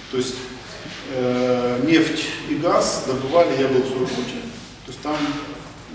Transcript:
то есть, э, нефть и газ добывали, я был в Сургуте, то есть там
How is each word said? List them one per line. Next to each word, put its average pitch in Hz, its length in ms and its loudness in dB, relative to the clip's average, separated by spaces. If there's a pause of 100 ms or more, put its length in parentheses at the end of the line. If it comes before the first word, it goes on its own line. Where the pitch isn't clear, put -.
(120)
то 131 60 -2
есть, 127 180 0 (800)
э, 123 720 2
нефть 156 420 4 (220)
и 143 60 0
газ 156 520 2
добывали, 135 540 4
я 131 60 4
был 127 140 4
в - 60 2
Сургуте, 123 560 -2 (420)
то - 60 -14
есть - 100 -12
там 151 140 -2 (800)